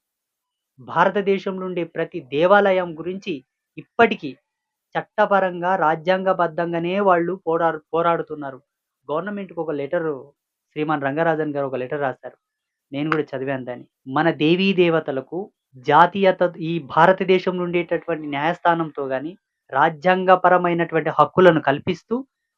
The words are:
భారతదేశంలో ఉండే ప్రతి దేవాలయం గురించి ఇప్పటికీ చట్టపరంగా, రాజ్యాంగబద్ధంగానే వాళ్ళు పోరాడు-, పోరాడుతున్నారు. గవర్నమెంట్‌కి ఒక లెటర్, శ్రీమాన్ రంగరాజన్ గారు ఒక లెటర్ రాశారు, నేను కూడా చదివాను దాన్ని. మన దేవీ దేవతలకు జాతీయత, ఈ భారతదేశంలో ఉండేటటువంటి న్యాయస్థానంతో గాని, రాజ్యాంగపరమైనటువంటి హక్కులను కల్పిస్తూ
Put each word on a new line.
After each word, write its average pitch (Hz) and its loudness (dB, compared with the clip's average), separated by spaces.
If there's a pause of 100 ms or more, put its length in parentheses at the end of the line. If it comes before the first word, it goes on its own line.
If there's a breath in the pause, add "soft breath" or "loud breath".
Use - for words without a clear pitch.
(800)
భారతదేశంలో 190 -2
ఉండే 175 -4
ప్రతి 165 -8 (120)
దేవాలయం 185 4
గురించి 180 -10 (440)
ఇప్పటికీ 196 0 (640)
చట్టపరంగా, 185 0
రాజ్యాంగబద్ధంగానే 170 0
వాళ్ళు 175 2
పోరాడు-, 165 -2
పోరాడుతున్నారు. 156 -4 (500)
గవర్నమెంట్‌కి 175 -8
ఒక 160 -6
లెటర్, 151 -4 (680)
శ్రీమాన్ 151 -2
రంగరాజన్ 156 -2
గారు 139 -4
ఒక 131 -6
లెటర్ 127 -6
రాశారు, 131 -8 (560)
నేను 147 -4
కూడా 156 0
చదివాను 131 -6
దాన్ని. 123 -12 (220)
మన 151 0
దేవీ 165 2
దేవతలకు 160 0 (380)
జాతీయత, 180 4 (180)
ఈ 165 -4 (140)
భారతదేశంలో 180 2
ఉండేటటువంటి 170 -4
న్యాయస్థానంతో 156 -2
గాని, 135 -6 (400)
రాజ్యాంగపరమైనటువంటి 175 2
హక్కులను 160 4
కల్పిస్తూ 147 -4 (440)